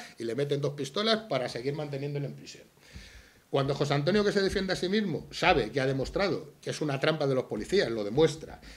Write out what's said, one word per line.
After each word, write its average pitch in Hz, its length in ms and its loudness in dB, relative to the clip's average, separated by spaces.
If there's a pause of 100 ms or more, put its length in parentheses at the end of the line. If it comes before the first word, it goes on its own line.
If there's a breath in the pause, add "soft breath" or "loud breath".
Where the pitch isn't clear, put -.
(180 loud breath)
y - 60 -6
le 113 100 -2
meten 143 280 0
dos 139 100 0
pistolas 214 560 0
para 123 220 0
seguir 127 240 -4
manteniéndolo 143 500 -4
en - 100 -6
prisión. - 300 -18 (840 loud breath)
Cuando 135 240 2
José 143 180 0
Antonio, 175 320 2
que 202 80 2
se 202 80 2
defiende 190 320 0
a 160 40 0
sí 175 120 -2
mismo, 190 420 -2
sabe 143 400 4
que 127 80 -2
ha 131 80 2
demostrado 135 760 -2
que 139 80 -4
es 135 100 -6
una 143 180 0
trampa 151 280 2
de 135 80 2
los 127 100 2
policías, 120 460 0
lo 113 120 -2
demuestra, 143 600 2 (140 loud breath)